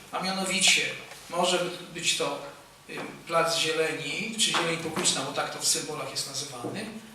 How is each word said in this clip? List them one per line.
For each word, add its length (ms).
a 120
mianowicie 580
może 360
być 240
to, 240
y, 60
plac 300
zieleni, 840
czy 120
zieleń 260
publiczna, 440
bo 120
tak 200
to 60
w 80
symbolach 440
jest 180
nazywany, 560